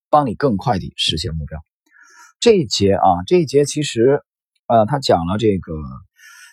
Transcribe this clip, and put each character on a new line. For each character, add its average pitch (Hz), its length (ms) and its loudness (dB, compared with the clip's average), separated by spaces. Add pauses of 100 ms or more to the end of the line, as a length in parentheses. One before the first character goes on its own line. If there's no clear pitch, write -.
帮 147 160 2
你 110 80 -4
更 117 240 -2
快 98 220 -4
地 - 160 -12
实 - 220 -4
现 80 180 -8
目 78 100 -8
标。 76 140 -12 (800)
这 233 140 6
一 175 120 2
节 98 280 0
啊， 90 340 2
这 180 100 2
一 175 80 2
节 139 200 2
其 147 180 -4
实， 135 400 0 (420)
呃， 113 220 2
他 131 100 -2
讲 92 300 0
了 95 100 -4
这 104 220 0
个 82 140 -12 (800)